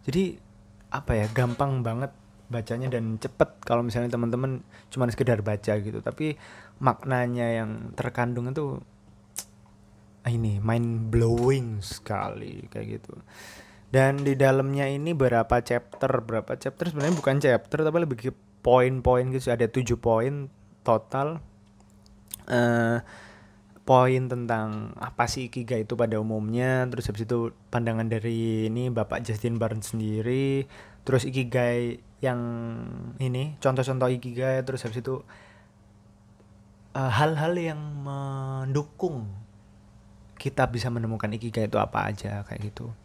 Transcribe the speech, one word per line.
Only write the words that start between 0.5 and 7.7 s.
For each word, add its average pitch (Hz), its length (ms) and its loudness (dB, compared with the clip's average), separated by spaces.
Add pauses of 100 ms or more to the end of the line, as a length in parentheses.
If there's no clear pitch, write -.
apa 131 260 -2
ya, 107 160 4
gampang 127 500 0
banget 120 320 -4 (360)
bacanya 120 400 -4
dan 113 320 -2
cepet - 400 0
kalau 120 240 0
misalnya 120 240 -2
teman-teman 123 560 -2 (240)
cuma 131 160 0
sekedar 117 400 2
baca 104 320 0
gitu. 107 240 -6
Tapi 151 320 -4 (480)
maknanya 123 800 2
yang 113 320 -8